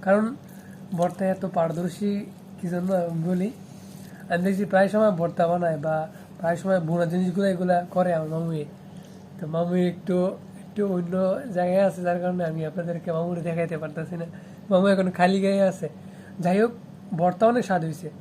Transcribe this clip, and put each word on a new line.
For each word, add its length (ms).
কারণ 180
ভর্তা 240
এত 100
পারদর্শী 540
কি 160
জন্য 160
আমি 220
বলি, 200
আমি 160
দেখছি 280
প্রায় 200
সময় 180
ভর্তা 300
বানায় 340
বা 100
প্রায় 220
সময় 260
বোনা 260
জিনিসগুলো 400
এগুলা 240
করে 220
আমার 180
মামুয়ে। 300
তো 60
মামু 180
একটু, 260
একটু 180
অন্য 180
জায়গায় 320
আছে, 180
যার 160
কারণে 280
আমি 180
আপনাদেরকে 480
মামুরে 320
দেখাইতে 320
পারতাছি 400
না। 40
মামু 240
এখন 140
খালি 280
গায়ে 160
আছে। 160
যাই 180
হোক, 100
ভর্তা 320
অনেক 180
স্বাদ 180
হয়েছে। 220